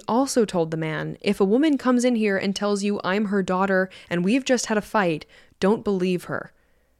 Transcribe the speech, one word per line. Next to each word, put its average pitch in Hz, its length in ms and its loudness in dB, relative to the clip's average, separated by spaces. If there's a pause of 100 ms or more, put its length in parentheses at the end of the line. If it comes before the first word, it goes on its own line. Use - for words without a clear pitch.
also 254 360 2
told 170 280 -2
the 165 60 -4
man, 156 440 -6
"If 202 180 -2
a 202 60 4
woman 269 320 4
comes 247 260 2
in 247 120 2
here 214 220 0
and 190 180 -2
tells 208 280 -2
you 202 200 -2
I'm 196 220 0
her 202 160 0
daughter 185 480 0 (200)
and 175 140 -2
we've 247 220 2
just 247 220 0
had 220 100 0
a 208 40 0
fight, 180 440 -2 (340)
don't 208 240 2
believe 185 420 -2
her." - 260 -8 (480)